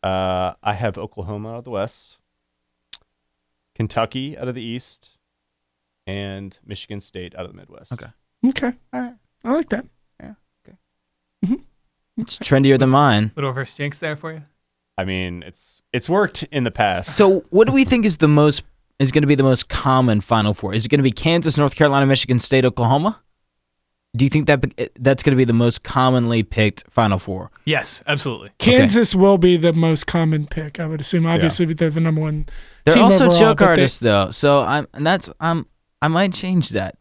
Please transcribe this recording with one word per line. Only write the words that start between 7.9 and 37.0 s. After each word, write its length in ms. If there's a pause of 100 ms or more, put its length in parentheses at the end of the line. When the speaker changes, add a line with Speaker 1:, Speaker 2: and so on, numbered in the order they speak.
Speaker 2:
Okay. 160 (400)
Speaker 3:
Okay. 240 (200)
Speaker 2:
All 80
right. 140 (300)
Speaker 3:
I 80
like 160
that. 160 (360)
Speaker 2:
Yeah. 140 (320)
Okay. 100 (720)
Speaker 3:
Mm-hmm. 760
Speaker 2:
It's 160
trendier 400
than 120
mine. 460
Speaker 4:
Little 140
reverse 260
jinx 240
there 160
for 160
you. 100 (560)
Speaker 1:
I 60
mean, 400
it's, 360 (120)
it's 160
worked 420
in 140
the 80
past. 420
Speaker 2:
So 260 (100)
what 180
do 40
we 120
think 200
is 140
the 100
most, 360 (340)
is 140
gonna 140
be 80
the 80
most 280
common 500
Final 320
Four? 220
Is 100
it 60
gonna 120
be 100
Kansas, 440
North 200
Carolina, 300
Michigan 320
State, 280
Oklahoma? 520 (960)
Do 100
you 40
think 200
that 280
be-, 120 (100)
that's 240
gonna 160
be 60
the 100
most 300
commonly 580
picked 480
Final 280
Four? 320 (140)
Speaker 4:
Yes, 420
absolutely. 420 (120)
Speaker 2:
Okay. 160
Speaker 3:
Kansas 380
will 240
be 180
the 160
most 340
common 400
pick, 340
I 60
would 140
assume. 240
Speaker 1:
Yeah. 100
Speaker 3:
Obviously, 380
they're 160
the 120
number 200
one 240 (400)
Speaker 2:
They're 100
Speaker 3:
team 100
Speaker 2:
also 240
Speaker 3:
overall, 120
Speaker 2:
joke 180
Speaker 3:
but 60
they 60
Speaker 2:
artists, 300
though. 320
So 280
I'm, 320
and 140
that's, 240 (100)
I'm, 240 (380)
I 60
might 260
change 360
that. 300